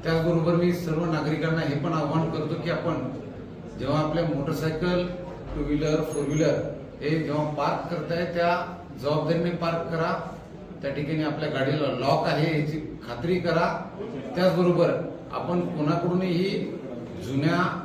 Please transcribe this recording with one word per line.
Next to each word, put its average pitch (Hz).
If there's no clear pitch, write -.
त्याचबरोबर 165
मी 175
सर्व 165
नागरिकांना 156
हे 143
पण 160
आवाहन 160
करतो 151
की 170
आपण 151
जेव्हा 139
आपल्या 156
मोटरसायकल, 160
टू 147
व्हीलर, 151
फोर 147
व्हीलर 147
हे 156
जेव्हा 147
पार्क 147
करताय, 170
त्या 175
जबाबदारीने 160
पार्क 165
करा. 165
त्या 139
ठिकाणी 156
आपल्या 151
गाडीला 139
लॉक -
आहे 151
याची -
खात्री 165
करा. 170
त्याचबरोबर 175
आपण 175
कोणाकडूनही 175
जुन्या 165